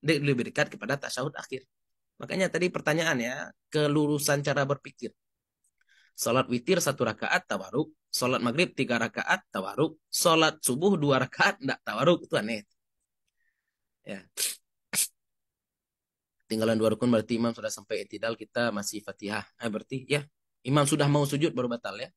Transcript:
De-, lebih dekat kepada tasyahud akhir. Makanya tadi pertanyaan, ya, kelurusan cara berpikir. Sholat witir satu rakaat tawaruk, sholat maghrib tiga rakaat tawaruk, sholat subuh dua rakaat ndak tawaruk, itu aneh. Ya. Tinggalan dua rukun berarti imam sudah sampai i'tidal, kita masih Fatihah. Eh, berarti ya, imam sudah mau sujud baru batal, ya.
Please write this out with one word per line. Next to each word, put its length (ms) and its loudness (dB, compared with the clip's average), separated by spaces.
De-, 160 2
lebih 320 0
dekat 240 -2
kepada 240 -4
tasyahud 400 -6
akhir. 240 -10
Makanya 280 -2
tadi 240 0
pertanyaan, 480 0
ya, 140 -4
kelurusan 720 2
cara 240 0
berpikir. 480 -6
Sholat 320 2
witir 320 0
satu 240 0
rakaat 440 -2
tawaruk, 440 -4
sholat 320 0
maghrib 320 0
tiga 280 -2
rakaat 520 -2
tawaruk, 440 -2
sholat 520 2
subuh 360 2
dua 280 4
rakaat 360 2
ndak 240 -4
tawaruk, 400 2
itu 120 -2
aneh. 280 -4
Ya. 160 -12
Tinggalan 320 2
dua 180 4
rukun 160 2
berarti 300 2
imam 160 0
sudah 160 -6
sampai 320 -6
i'tidal, 320 -6
kita 340 -2
masih 320 -6
Fatihah. 460 -6
Eh, 140 -4
berarti 340 -8
ya, 160 -2
imam 180 4
sudah 220 4
mau 160 4
sujud 320 0
baru 160 -2
batal, 260 -6
ya. 200 -10